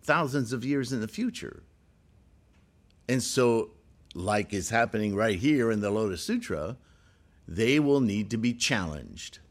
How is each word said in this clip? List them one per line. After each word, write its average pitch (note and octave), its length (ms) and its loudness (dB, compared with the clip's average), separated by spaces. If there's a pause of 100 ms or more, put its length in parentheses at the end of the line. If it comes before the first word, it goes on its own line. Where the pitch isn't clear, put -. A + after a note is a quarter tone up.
thousands C#3+ 520 0
of A#2 100 -4
years C3+ 300 0
in B2 80 -2
the A2 80 -4
future. - 520 -6 (1500)
And B2 120 2
so, A#2 500 2 (440)
like G2+ 380 0
is F#2+ 160 -4
happening A2 440 0
right G#2 240 2
here B2 340 2
in G#2+ 100 0
the G2+ 100 0
Lotus G#2 320 -2
Sutra, A2+ 540 -4 (680)
they A#2 360 2
will C#3+ 180 4
need G#2 300 0
to A#2 80 -4
be A#2+ 160 0
challenged. F2+ 840 -4 (120)